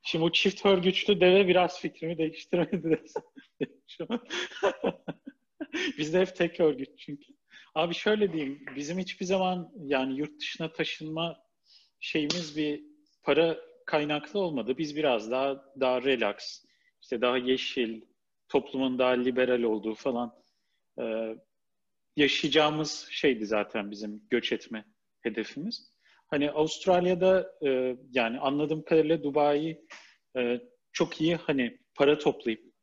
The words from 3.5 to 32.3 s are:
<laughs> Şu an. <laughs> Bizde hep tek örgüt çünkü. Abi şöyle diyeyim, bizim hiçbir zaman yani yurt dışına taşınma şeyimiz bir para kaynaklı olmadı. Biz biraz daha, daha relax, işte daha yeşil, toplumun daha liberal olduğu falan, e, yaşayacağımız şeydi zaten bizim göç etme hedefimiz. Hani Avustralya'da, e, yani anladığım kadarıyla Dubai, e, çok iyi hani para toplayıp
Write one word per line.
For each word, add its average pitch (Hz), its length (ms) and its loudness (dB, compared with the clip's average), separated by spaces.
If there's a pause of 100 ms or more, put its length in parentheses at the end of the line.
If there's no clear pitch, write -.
<laughs> - 280 -8
Şu - 220 -12
an. 240 120 -4 (420)
<laughs> - 420 -2 (920)
Bizde 156 220 0
hep 185 160 -2
tek 170 240 -2
örgüt 139 380 0
çünkü. - 340 -16 (420)
Abi 170 200 0
şöyle 214 380 0
diyeyim, 143 320 -6 (120)
bizim 147 220 -6
hiçbir 185 280 -6
zaman 185 500 -2
yani 135 420 -2
yurt 147 220 -8
dışına - 320 -8
taşınma 160 640 -6 (640)
şeyimiz 156 560 -4
bir 151 280 -4 (380)
para 156 340 4 (300)
kaynaklı 147 540 -2
olmadı. 131 380 -2
Biz 147 180 -6
biraz 120 340 0
daha, 135 340 -2 (160)
daha 127 220 2
relax, 117 640 -2 (380)
işte 120 180 -4
daha 123 160 2
yeşil, 123 680 -2 (460)
toplumun 131 500 0
daha 127 120 4
liberal 123 520 2
olduğu 110 320 0
falan, 120 400 -4 (680)
e, 113 340 -4 (840)
yaşayacağımız 151 960 2
şeydi 113 360 0
zaten 104 440 -2
bizim 107 400 -12
göç 120 220 0
etme 113 320 -8 (360)
hedefimiz. 120 720 -8 (340)
Hani 143 240 0
Avustralya'da, 180 1000 2 (140)
e, 127 300 0 (160)
yani 120 280 0
anladığım 147 440 0
kadarıyla 156 380 4
Dubai, 147 580 0 (560)
e, 123 240 0 (320)
çok - 280 -2
iyi 165 160 2
hani 135 420 -2 (160)
para 147 240 6
toplayıp - 540 -2 (100)